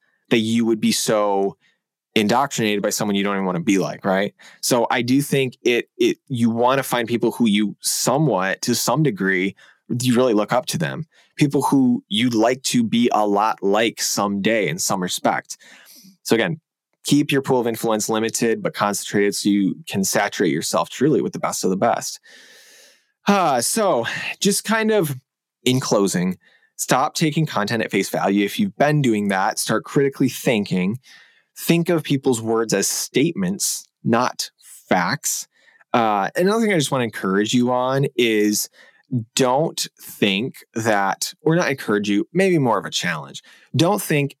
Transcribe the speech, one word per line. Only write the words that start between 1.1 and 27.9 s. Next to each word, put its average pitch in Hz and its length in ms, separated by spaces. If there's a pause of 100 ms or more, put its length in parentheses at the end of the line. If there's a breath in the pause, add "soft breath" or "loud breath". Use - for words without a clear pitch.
indoctrinated 110 680
by 110 80
someone 104 240
you 98 80
don't 101 120
even 98 100
wanna 90 140
be 95 200
like, 82 260
right? 98 300 (260 loud breath)
So 117 300
I 123 100
do 131 200
think 135 420
it, 120 340
it, 120 200 (100)
you 117 220
wanna 123 340
find 120 240
people 117 240
who 117 160
you 104 320
somewhat, 117 840
to 120 120
some 131 280
degree, 95 520 (460 soft breath)
you 123 140
really 127 180
look 104 200
up 120 140
to - 100
them, 69 300 (280 soft breath)
people 147 280
who 127 440
you'd 117 260
like 117 300
to 123 200
be 117 300
a 107 120
lot 104 360
like 104 400
someday 101 680
in 80 120
some 98 220
respect. - 560 (640 loud breath)
So - 120
again, 98 240 (440)
keep 143 280
your 139 100
pool 135 180
of 117 80
influence 110 420
limited, 113 520
but 85 120
concentrated 101 640
so - 140
you 101 260 (120)
can 98 160
saturate 101 480
yourself 82 380
truly 123 320
with - 120
the 92 60
best - 240
of 98 60
the 92 80
best. - 420 (1080 loud breath)
Ah, 170 320
so 151 460 (340 loud breath)
just 196 240
kind 220 280
of 160 240 (480)
in 127 160
closing, 92 580 (380 soft breath)
stop 139 400
taking 156 300
content 107 380
at - 80